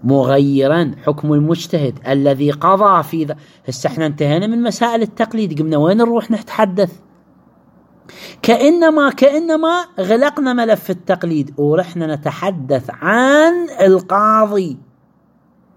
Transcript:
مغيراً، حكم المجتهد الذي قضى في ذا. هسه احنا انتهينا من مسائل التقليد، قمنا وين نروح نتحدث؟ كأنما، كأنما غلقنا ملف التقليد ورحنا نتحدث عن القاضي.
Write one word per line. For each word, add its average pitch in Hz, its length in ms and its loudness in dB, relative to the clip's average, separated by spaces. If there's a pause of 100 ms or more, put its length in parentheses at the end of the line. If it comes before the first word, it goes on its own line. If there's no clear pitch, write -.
مغيراً، 139 880 2 (120)
حكم 151 260 -2
المجتهد 151 680 -2 (100)
الذي 139 420 0
قضى 180 520 2
في 156 220 -6
ذا. 147 120 -8 (320)
هسه 131 200 -6
احنا 160 180 -4
انتهينا 151 400 -2
من 233 160 -2
مسائل 233 400 -2
التقليد، 214 580 -4
قمنا 160 160 -2
وين 165 200 2
نروح 233 340 0
نتحدث؟ 202 680 -2 (1400)
كأنما، 302 680 2
كأنما 320 760 0 (160)
غلقنا 262 520 0
ملف 226 380 0
التقليد 175 680 -4
ورحنا 156 580 -2
نتحدث 147 760 -4
عن 262 640 2 (280)
القاضي. 196 960 2 (1000)